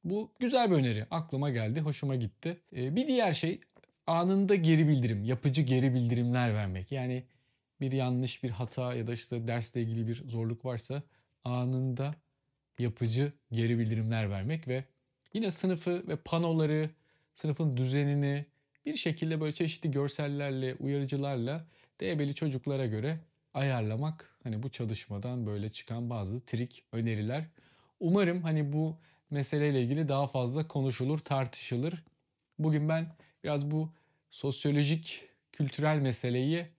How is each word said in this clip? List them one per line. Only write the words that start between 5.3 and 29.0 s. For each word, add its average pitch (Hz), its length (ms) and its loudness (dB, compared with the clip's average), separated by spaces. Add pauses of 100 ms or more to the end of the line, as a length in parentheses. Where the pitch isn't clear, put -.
geri 127 320 4
bildirimler 120 600 2
vermek. 95 380 -2
Yani 127 320 -4 (580)
bir 135 100 0
yanlış, 127 520 0
bir 123 60 -2
hata 123 440 -4
ya 117 140 -2
da 120 60 -2
işte 113 340 -6
dersle 117 340 -2
ilgili 113 260 0
bir 117 200 -4
zorluk 117 380 -4
varsa 131 380 -6 (400)
anında 127 720 -2 (640)
yapıcı 120 540 0 (180)
geri 117 280 2
bildirimler 110 500 0
vermek 120 380 -4
ve 127 160 -2 (500)
yine 208 180 0
sınıfı 175 560 -2
ve 160 80 -2
panoları, 156 720 0 (460)
sınıfın 151 420 0
düzenini 143 680 0 (400)
bir 302 120 -4
şekilde 160 440 -2
böyle 151 120 -2
çeşitli 160 380 -2
görsellerle, 139 840 -2
uyarıcılarla 139 920 -2 (320)
D 175 200 -2
B'li 143 160 0
çocuklara 135 500 -2
göre 120 340 -2 (340)
ayarlamak, 131 920 -2
hani 110 200 -4
bu 110 60 -6
çalışmadan 107 760 -4
böyle 104 240 -4
çıkan 117 400 -8
bazı 113 360 -4
trik, - 460 -6
öneriler. 113 540 -2 (540)
Umarım 180 420 2
hani 151 320 0
bu 156 240 0 (320)